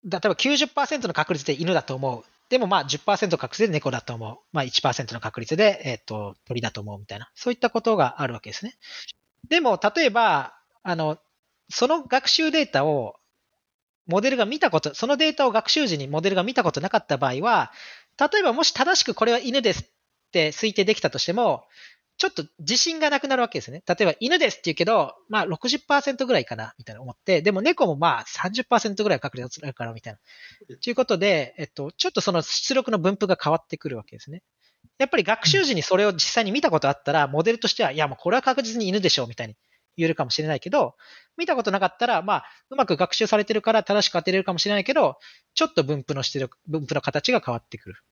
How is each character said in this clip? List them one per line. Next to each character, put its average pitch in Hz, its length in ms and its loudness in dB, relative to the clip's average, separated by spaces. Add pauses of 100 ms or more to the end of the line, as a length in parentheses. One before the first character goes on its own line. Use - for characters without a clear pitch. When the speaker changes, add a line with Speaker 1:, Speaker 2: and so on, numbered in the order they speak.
Speaker 1:
例 175 180 -6
え 214 60 2
ば 185 80 2
九 285 220 0
十 285 100 0
パ - 140 -2
ー 262 40 0
セ 302 120 -4
ン - 20 -8
ト 226 80 -6
の 170 60 -6
確 - 180 -2
率 143 140 -4
で 151 80 -2
犬 165 180 -2
だ 160 100 2
と 135 120 -8
思 131 240 -6
う。 113 60 -20 (240)
で 254 100 2
も 226 100 0
ま 185 100 2
あ、 147 60 0
十 143 160 -6
パ 202 140 0
ー - 20 2
セ 214 100 -2
ン 185 40 -4
ト 160 80 2
確 - 160 -8
率 220 120 2
で 190 60 -2
猫 147 180 -2
だ 123 120 -6
と 123 120 -10
思 110 180 -10
う。 110 60 -18 (140)
ま 156 80 -2
あ、 135 40 -2
一 127 160 -2
パ 139 100 2
ー - 20 -2
セ 135 100 -4
ン 120 40 -8
ト 113 80 -12
の 117 60 -10
確 - 200 -8
率 117 160 -4
で、 202 280 4
え 131 100 -4
っ - 100 -14
と、 104 320 -10 (100)
鳥 120 140 -4
だ 110 100 -4
と 110 100 -14
思 104 140 -12
う 101 60 -14
み 101 60 -18
た 101 100 -12
い - 20 -14
な。 110 160 -16
そ - 160 -4
う - 20 -2
い 240 40 -4
っ - 20 -20
た 233 120 2
こ - 100 -2
と 220 160 2
が 139 260 0
あ 139 40 -2
る 117 80 -6
わ 110 60 -12
け - 100 -16
で - 40 -12
す - 100 -10
ね。 240 120 -12 (720)
で 339 120 4
も、 233 200 2 (160)
例 330 80 2
え 254 60 4
ば、 196 440 2 (300)
あ 185 100 -2
の、 160 240 -2 (500)
そ - 200 0
の 311 160 0
学 254 240 0
習 311 240 2
デ 302 140 2
ー - 40 -20
タ 135 140 2
を、 139 320 -2 (920)
モ 175 140 2
デ 254 100 2
ル 269 60 0
が 226 100 2
見 285 140 -6
た - 100 4
こ 156 100 2
と、 147 140 -6
そ 233 140 -4
の 285 80 4
デ 311 160 2
ー - 20 -10
タ 269 140 2
を - 20 4
学 220 200 0
習 294 180 2
時 165 100 -2
に 139 80 -6
モ 147 140 -2
デ 185 100 0
ル 190 60 0
が 180 80 2
見 240 100 -4
た 247 80 2
こ 175 80 2
と 147 100 -6
な 170 80 -4
か 214 100 2
っ - 100 -2
た 143 80 0
場 131 140 0
合 135 140 -4
は、 208 280 2 (440)
例 302 220 2
え 403 60 4
ば 269 80 4
も 269 100 0
し - 80 4
正 339 300 2
し - 20 0
く 226 120 -2
こ - 100 0
れ 233 80 4
は 240 80 2
犬 262 220 -2
で 214 100 2
す - 100 -4
っ - 40 -14 (440)
て 156 220 2
推 220 200 -2
定 196 120 2
で 180 100 2
き - 60 -4
た 151 100 0
と - 80 -8
し - 60 -2
て 170 80 -2
も、 202 320 0 (540)
ち 370 80 0
ょ - 20 -2
っ - 20 -2
と 156 160 -8 (140)
自 170 180 -2
信 330 200 0
が 302 120 2
な 285 100 2
く 277 80 -6
な 269 80 2
る 254 60 2
わ 233 80 0
け - 80 -6
で 117 40 -4
す - 80 -16
ね。 151 160 -16
例 180 140 0
え 214 60 4
ば、 156 140 4
「犬 294 180 2
で 190 120 2
す」 - 60 -8
っ - 20 -
て - 80 -20
言 165 60 0
う - 40 -4
け 170 100 0
ど、 185 280 2 (140)
ま 214 120 0
あ、 180 40 -2
六 170 240 -4
十 277 100 -2
パ 285 200 0
ー - 20 4
セ 277 120 -4
ン 254 40 -6
ト 262 80 -4
ぐ 254 80 0
ら 202 60 4
い 127 80 -2
か 117 100 -10
な、 107 220 -12
み 120 60 -20
た - 80 -16
い - 20 -16
な 120 80 -18
思 123 100 -12
っ - 20 -16
て、 175 280 0
で 202 100 2
も 190 80 -2
猫 302 260 2
も 165 80 0
ま 139 260 2
あ、 120 60 -16
三 - 280 -6
十 247 100 -4
パ - 120 2
ー - 20 4
セ 214 100 0
ン 202 80 -4
ト 214 60 -2
ぐ 208 80 2
ら 156 60 4
い 123 40 -6
確 - 160 -8
率 127 260 -12
あ 143 40 -10
る 135 80 -8
か 120 100 -8
ら、 117 80 -8
み 113 80 -16
た 113 100 -14
い - 40 -16
な。 - 640 -20
と - 100 -6
い 240 40 -2
う - 20 -4
こ 254 100 2
と 202 140 0
で、 165 400 2
え 156 60 -8
っ - 20 -8
と、 143 260 -10
ち - 140 -4
ょ - 20 -2
っ - 40 -4
と 294 100 -2
そ 196 100 0
の 170 80 2
出 - 320 -4
力 262 180 0
の 220 80 0
分 185 220 2
布 214 60 2
が 180 160 2
変 147 100 0
わ 165 60 2
っ - 80 -8
て - 100 -12
く 151 140 -10
る 123 80 -8
わ 107 60 -14
け - 120 -20
で 110 40 -20
す - 100 -20
ね。 165 120 -16 (540)
や 269 80 2
っ 262 60 -4
ぱ 339 80 2
り - 60 2
学 202 220 0
習 381 180 4
時 269 100 0
に 165 80 0
そ - 160 2
れ 208 80 4
を 202 80 2
実 - 180 -2
際 233 140 2
に 190 60 -2
見 285 100 0
た 302 80 2
こ 156 100 2
と 139 80 2
あ 139 40 2
っ - 120 -6
た 143 80 0
ら、 147 140 4
Speaker 2:
う - 20 -8
ん。 135 40 -6
Speaker 1:
モ 151 100 0
デ 220 100 2
ル 233 60 -2
と 226 100 -2
し - 60 0
て - 80 -2
は、 160 100 2
「い 147 60 -6
や、 156 100 2
も 139 60 -8
う - 40 -14
こ - 120 -2
れ 214 60 4
は 269 60 2
確 262 200 0
実 226 160 -6
に 214 100 0
犬 196 120 0
で 185 100 2
し - 80 2
ょ 131 60 -2
う」 117 40 -8
み 117 60 -14
た 120 100 -8
い 110 40 -10
に 107 80 -18 (420)
言 165 80 2
え - 20 2
る 165 60 0
か 147 100 -2
も 123 60 -6
し - 100 -2
れ 156 80 -2
な 156 60 0
い 131 60 -4
け 180 100 -10
ど、 196 240 2 (420)
見 339 80 -4
た 330 100 0
こ 240 100 0
と 208 60 0
な 190 100 0
か 190 60 4
っ - 120 -2
た 240 80 2
ら、 208 160 2
ま 196 140 0
あ、 - 80 -4 (260)
う 262 60 -6
ま 277 100 4
く 165 100 0
学 180 160 0
習 220 140 0
さ 214 100 2
れ 208 80 2
て 220 80 -4
る 214 80 2
か 220 120 2
ら 220 100 4
正 208 240 2
し - 20 0
く - 60 -4
当 170 80 0
て 185 100 -2
れ 190 60 2
る 190 60 -2
か 185 100 -4
も 170 40 -4
し 202 120 -2
れ 208 40 0
な 208 40 0
い 190 60 -2
け 269 100 -2
ど、 196 240 2 (340)
ち - 100 0
ょ - 40 4
っ 311 80 -14
と 156 100 2
分 139 240 -2
布 151 60 -4
の 139 80 -4
出 - 160 -4
力、 131 180 -6 (100)
分 151 200 -4
布 - 80 -4
の 147 80 0
形 - 280 -2
が 254 140 2
変 123 80 -4
わ 117 60 -4
っ - 100 -14
て - 80 -14
く - 140 -18
る。 92 60 -16 (160)